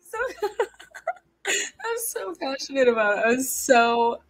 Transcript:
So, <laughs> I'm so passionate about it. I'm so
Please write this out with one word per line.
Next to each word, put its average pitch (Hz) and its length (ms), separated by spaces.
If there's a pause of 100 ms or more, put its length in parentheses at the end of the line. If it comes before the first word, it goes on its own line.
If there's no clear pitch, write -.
(100)
So, 453 80 (240)
<laughs> 415 240 (1200)
I'm 466 120
so 392 420
passionate 269 480
about 214 300
it. - 80
I'm 247 160
so 233 880